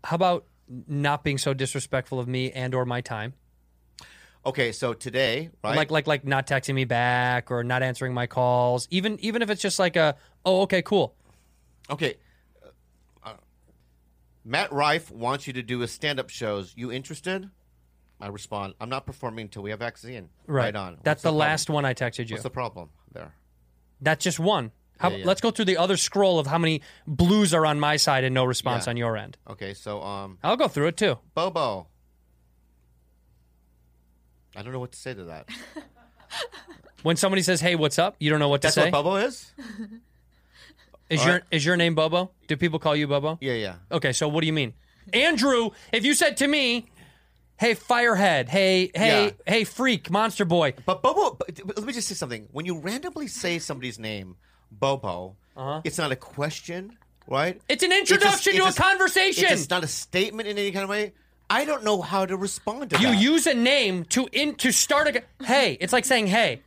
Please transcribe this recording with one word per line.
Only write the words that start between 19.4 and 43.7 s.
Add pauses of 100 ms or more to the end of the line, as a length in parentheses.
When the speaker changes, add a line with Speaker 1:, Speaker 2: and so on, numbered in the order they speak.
Speaker 2:
until
we
have
vaccine." (160)
Speaker 1:
Right.
Speaker 2:
Right
on.
Speaker 1:
That's
Speaker 2:
What's
the
Speaker 1:
the
last
Speaker 2:
problem?
Speaker 1:
one
I
texted
you.
Speaker 2:
What's
the
problem (220)
there? (680)
Speaker 1:
That's
just
one. (280)
How,
Speaker 2:
Yeah,
yeah.
Speaker 1:
let's
go
through
the
other
scroll
of
how
many (240)
blues
are
on
my
side
and
no
response
Speaker 2:
Yeah.
Speaker 1:
on
your
end. (100)
Speaker 2:
Okay,
so,
um,
Speaker 1:
I'll
go
through
it
too. (160)
Speaker 2:
Bobo. (2750)
I
don't
know
what
to
say
to
that.
Speaker 3:
<laughs> (1400)
Speaker 1:
When
somebody
says,
"Hey,
what's
up?"
you
don't
know
what
to
Speaker 2:
That's
Speaker 1:
say?
Speaker 2:
what
Bobo
is? (1600)
Speaker 1:
Is
Speaker 2:
All
Speaker 1:
your,
Speaker 2:
right.
Speaker 1:
is
your
name
Bobo? (160)
Do
people
call
you
Bobo?
Speaker 2:
Yeah,
yeah. (160)